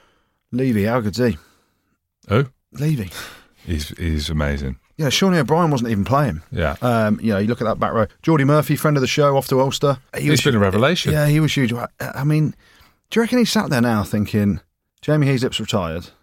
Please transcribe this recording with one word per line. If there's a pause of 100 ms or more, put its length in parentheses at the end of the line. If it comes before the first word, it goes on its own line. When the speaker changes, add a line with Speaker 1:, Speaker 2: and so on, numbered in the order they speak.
(520)
Speaker 1:
Levy,
how
good's
he? (920)
Speaker 2:
Who? (260)
Speaker 1:
Levy. (560)
Speaker 2:
He's,
he's
amazing. (180)
Speaker 1:
Yeah,
Shawnee
O'Brien
wasn't
even
playing. (100)
Speaker 2:
Yeah.
Speaker 1:
Um,
you
know,
you
look
at
that
back
row. (140)
Geordie
Murphy,
friend
of
the
show,
off
to
Ulster. (180)
He
Speaker 2:
He's
Speaker 1:
was
Speaker 2:
been
a
Speaker 1:
hu-,
Speaker 2:
revelation.
Speaker 1:
Yeah,
he
was
huge.
I, (120)
I
mean, (580)
do
you
reckon
he
sat
there
now
thinking, (400)
"Jamie
Heaslip's
retired. (120)